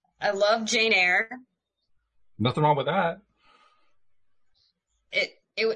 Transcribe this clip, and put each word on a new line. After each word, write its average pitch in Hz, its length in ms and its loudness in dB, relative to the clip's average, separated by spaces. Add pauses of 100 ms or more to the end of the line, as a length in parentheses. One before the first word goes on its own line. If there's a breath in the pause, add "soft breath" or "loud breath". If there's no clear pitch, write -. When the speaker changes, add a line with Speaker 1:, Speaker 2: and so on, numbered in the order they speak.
(200)
Speaker 1:
I 202 120 0
love 208 320 2
Jane 220 280 0
Eyre. 190 360 2 (1080)
Speaker 2:
Nothing 127 280 -2
wrong 151 120 4
with 135 100 -4
that. 175 340 -2 (1900 soft breath)
Speaker 1:
It, - 280 -6 (160)
it, 220 200 -2